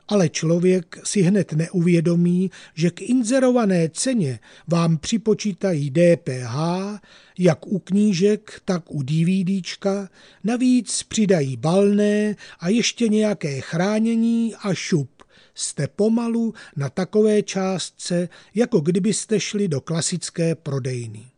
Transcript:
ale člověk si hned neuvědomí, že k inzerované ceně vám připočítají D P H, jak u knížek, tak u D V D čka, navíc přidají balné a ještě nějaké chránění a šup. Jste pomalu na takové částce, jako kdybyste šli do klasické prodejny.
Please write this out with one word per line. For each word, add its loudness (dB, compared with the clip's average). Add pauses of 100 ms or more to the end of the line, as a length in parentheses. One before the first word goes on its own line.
ale 4
člověk 0
si 0
hned 2
neuvědomí, 2 (240)
že 0
k -14
inzerované 2
ceně -2 (280)
vám 2
připočítají -2
D 6
P -8
H, -4 (380)
jak 2
u -4
knížek, 0
tak -6
u -6
D 0
V 0
D -2
čka, -6 (360)
navíc 0
přidají 0
balné 2 (240)
a -4
ještě 0
nějaké 0
chránění 0
a -4
šup. -4 (320)
Jste -6
pomalu 0 (220)
na -4
takové 2
částce, -4 (260)
jako 2
kdybyste 0
šli -2
do -2
klasické -4
prodejny. -8 (120)